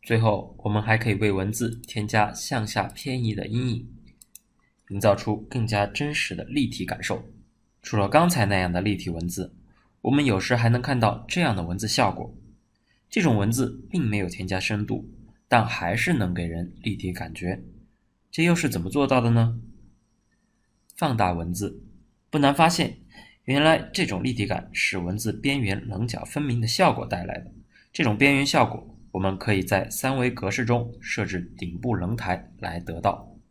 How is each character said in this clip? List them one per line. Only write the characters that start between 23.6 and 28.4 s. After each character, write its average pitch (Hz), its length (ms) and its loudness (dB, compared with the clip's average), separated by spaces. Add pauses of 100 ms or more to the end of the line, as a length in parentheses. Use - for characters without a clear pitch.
来 160 160 6 (140)
这 180 140 0
种 92 160 -2
立 127 100 -2
体 104 140 0
感 90 260 -4
是 - 260 -2
文 90 200 -4
字 110 140 -2
边 139 280 -2
缘 101 280 -2
棱 104 180 -2
角 - 180 -6
分 - 180 -4
明 123 180 0
的 113 60 0
效 160 260 4
果 - 140 -4
带 90 180 -4
来 - 160 -8
的。 - 120 -16 (400)
这 165 120 -2
种 107 120 2
边 139 200 4
缘 139 100 2